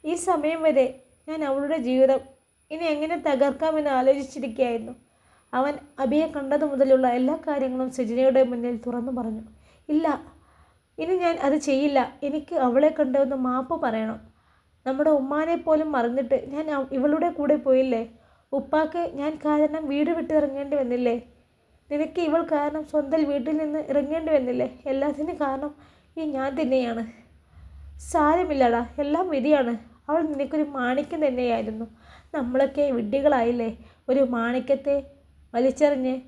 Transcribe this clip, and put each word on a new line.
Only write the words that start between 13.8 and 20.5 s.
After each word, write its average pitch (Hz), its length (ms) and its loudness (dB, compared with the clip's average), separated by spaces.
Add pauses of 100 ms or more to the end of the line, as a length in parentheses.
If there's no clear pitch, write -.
പറയണം. 220 360 -4 (680)
നമ്മുടെ 285 240 2
ഉമ്മാനെ 302 460 2
പോലും 320 360 2
മറന്നിട്ട് 254 440 0 (120)
ഞാൻ 294 220 -6
അവ-, 277 220 -4
ഇവളുടെ 294 380 2
കൂടെ 294 260 0
പോയില്ലേ? 262 460 2 (500)
ഉപ്പാക്ക് 311 500 -2 (120)
ഞാൻ 285 220 -4
കാരണം 302 520 0
വീട് 294 220 0
വിട്ട് 330 240 -2
ഇറങ്ങേണ്ടി 277 420 0